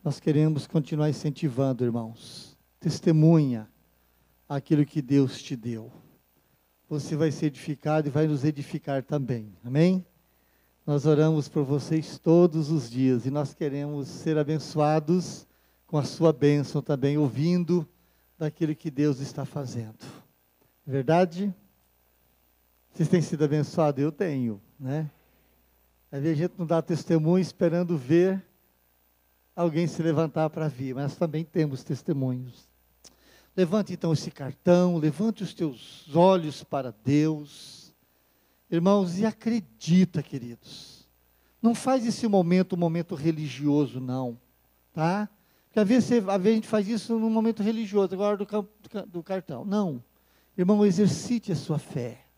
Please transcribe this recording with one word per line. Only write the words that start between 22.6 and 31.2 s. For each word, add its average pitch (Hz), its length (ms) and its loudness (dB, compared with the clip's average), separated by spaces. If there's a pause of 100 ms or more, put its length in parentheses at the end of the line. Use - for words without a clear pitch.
Vocês 156 160 -2
têm 180 120 4
sido 151 240 -2
abençoados? 147 560 0
Eu 151 120 0
tenho, 131 500 -4 (160)
né? 143 320 -6 (1000)
Às 139 120 -8
vezes 160 160 0
a 156 40 0
gente 175 160 -4
não 175 80 -4
dá 165 140 2
testemunho 165 600 2
esperando 170 560 0
ver 175 440 2 (1120)
alguém 170 320 0
se - 160 -4
levantar 160 460 0
para 156 180 -4
vir, 131 280 -6
mas 143 220 -6
também 160 280 -4